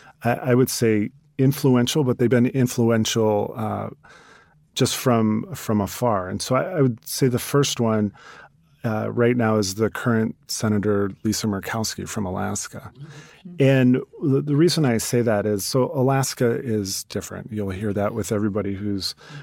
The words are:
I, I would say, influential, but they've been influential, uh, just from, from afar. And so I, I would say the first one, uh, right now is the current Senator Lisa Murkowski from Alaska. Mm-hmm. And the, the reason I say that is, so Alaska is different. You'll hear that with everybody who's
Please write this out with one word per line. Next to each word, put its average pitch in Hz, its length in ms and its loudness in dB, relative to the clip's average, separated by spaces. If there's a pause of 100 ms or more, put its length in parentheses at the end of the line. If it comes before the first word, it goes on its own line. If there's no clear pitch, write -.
(220)
I, 120 120 2
I 123 200 2
would 127 160 4
say, 110 400 2 (280)
influential, 131 680 4
but 123 140 0
they've 120 120 4
been 120 160 4
influential, 113 1080 2
uh, 101 320 -4 (840)
just - 200 2
from, 110 600 0
from 110 260 -2
afar. 101 480 -2
And 101 120 -6
so - 140 -2
I, 165 240 -2
I - 40 0
would 123 220 0
say - 220 -2
the 123 140 0
first - 400 0
one, 110 320 2 (720)
uh, 110 260 -2
right 120 260 2
now 110 200 2
is 95 180 0
the 104 160 0
current 113 460 0 (100)
Senator 104 640 0 (140)
Lisa 107 240 -2
Murkowski 98 600 -6
from 104 180 -6
Alaska. 98 680 -8
Mm-hmm. - 640 -20
And 131 380 4 (260)
the, 139 180 2
the 143 160 -2
reason 160 280 2
I 117 140 2
say 120 240 0
that 107 240 2
is, 104 180 -2
so 127 300 0
Alaska 131 680 0
is 107 440 -4
different. 98 460 -10
You'll 104 200 -6
hear 101 220 -4
that 104 220 -2
with 107 160 -6
everybody 101 440 -2
who's 98 420 -6 (260)